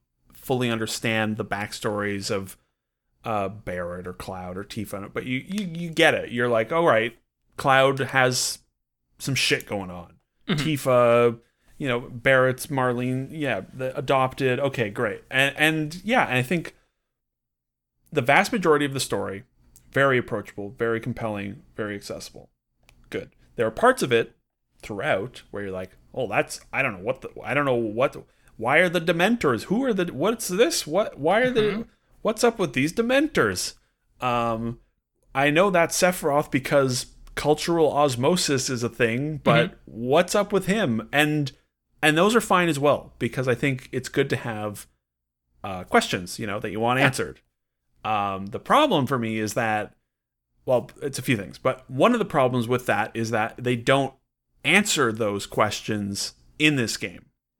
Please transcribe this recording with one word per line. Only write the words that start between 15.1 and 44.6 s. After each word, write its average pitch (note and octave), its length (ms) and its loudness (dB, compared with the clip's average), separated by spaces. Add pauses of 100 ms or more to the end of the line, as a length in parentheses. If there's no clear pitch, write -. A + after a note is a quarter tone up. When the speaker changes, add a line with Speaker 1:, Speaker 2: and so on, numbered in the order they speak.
Speaker 1:
And, C3+ 300 0
and D#3 460 0
yeah, A3 200 2
and B2 140 0
I B2 40 2
think D#3+ 340 -4 (1400)
the D3 100 0
vast D3 300 2
majority D#3+ 320 2
of C3+ 100 -4
the C3+ 60 -4
story, G2 440 -6 (480)
very C3+ 260 4
approachable, G#2 600 -6
very A#2 220 -2
compelling, A2 600 -8 (120)
very G#2 200 -8
accessible. - 560 -14 (600)
Good. F#2+ 200 -8 (260)
There A#2 100 2
are A2+ 60 -2
parts B3+ 300 2
of C#3 100 0
it A2+ 220 2 (480)
throughout A2 680 -4
where G2+ 140 -8
you're F#2+ 80 -8
like, F#2 240 -10 (180)
"Oh, A#2+ 140 -4
that's, C3 320 -2 (120)
I B2 100 -2
don't C3 120 -2
know F2+ 100 -14
what A2+ 180 -4
the, - 80 -14 (120)
I A#2 120 -6
don't D3 100 0
know C3 100 2
what, A#2+ 420 0 (400)
why B2+ 220 2
are F3+ 100 6
the F3 120 0
Dementors? E3 640 2
Who A#3+ 200 0
are B3+ 100 2
the, F3+ 180 0
what's F#3+ 360 -2
this? A3+ 380 0
What, F3 320 -2
why E3+ 220 2
are B3+ 100 2
the, B3 100 0
Speaker 2:
Mm-hmm. G#3+ 220 0 (400)
Speaker 1:
what's A3 220 0
up A#3 140 2
with E3 160 0
these D3+ 180 2
Dementors?" A#3 840 0 (460)
Um, A#2 600 -2 (540)
I C#3+ 160 2
know F3 200 4
that's E3+ 300 2
Sephiroth D3+ 500 2
because C3+ 560 2 (280)
cultural D#3 580 2
osmosis C#3 800 2
is A#2+ 120 -4
a A#2 60 0
thing, C3 540 -2
but A#2+ 300 4
Speaker 2:
Mm-hmm. - 40 -20 (100)
Speaker 1:
what's B2+ 480 2
up G#3 180 0
with F#3+ 140 0
him? F3+ 460 0
And, D3+ 400 2 (500)
and D3+ 140 4
those G3+ 180 4
are A#3 60 4
fine F3+ 280 2
as D3 100 0
well, C3+ 400 0
because B2+ 300 -4
I A#2+ 60 2
think C3 380 -2
it's B2+ 160 -6
good C#3+ 220 0
to C#3 60 0
have, G#2+ 500 -8 (800)